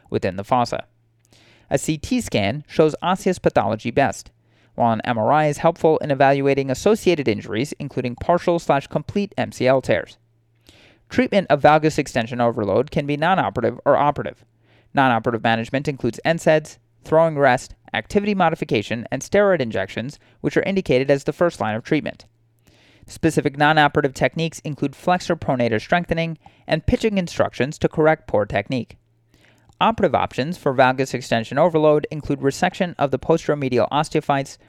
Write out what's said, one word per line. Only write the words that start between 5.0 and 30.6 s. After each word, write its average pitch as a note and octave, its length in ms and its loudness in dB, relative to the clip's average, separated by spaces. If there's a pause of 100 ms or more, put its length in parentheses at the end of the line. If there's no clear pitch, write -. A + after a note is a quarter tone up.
M A#2 140 -2
R A2 120 0
I D3+ 180 4
is D3 100 -4
helpful E3 400 2
in D3+ 120 -6
evaluating C#3 600 2
associated E3+ 580 2
injuries, G#2 500 -4
including B2+ 380 -8
partial F3 420 0
slash C#3+ 280 0
complete - 500 -6
M G#2+ 160 -4
C B2 140 -2
L C3 160 4
tears. - 340 -4 (920)
Treatment G3+ 400 0
of D3 100 4
valgus D3+ 380 4
extension B2 420 -4
overload A#2 500 0
can D3 140 -2
be C#3+ 140 -4
non-operative B2 680 0
or C#3 140 4
operative. C3+ 480 -2 (480)
Non-operative A#2 480 2
management A#2 460 -2
includes B2+ 360 -4
N E3 140 0
saids, D#3 400 0 (260)
throwing D#3+ 340 2
rest, C3+ 360 2 (200)
activity G3+ 400 -2
modification, D3+ 760 -2
and C3 100 -6
steroid G3 380 2
injections, G#2+ 580 -6 (220)
which - 160 -4
are D#3+ 80 2
indicated D3 460 0
as C#3 120 2
the D#3 100 -4
first - 280 -2
line G#2+ 160 -2
of A#2+ 80 -8
treatment. - 420 -2 (800)
Specific D3 500 -2
non-operative D3 560 2
techniques D#3+ 520 -2
include C#3 300 -6
flexor F3+ 420 -2
pronator A#2+ 440 -2
strengthening E3 560 -2 (300)
and D#3 180 -2
pitching A3 320 0
instructions C#3 640 -2
to D#3 100 0
correct D#3 380 0
poor G#2 180 0
technique. A2+ 540 -4 (840)
Operative G3 360 2
options B2 420 -2
for C3+ 160 -2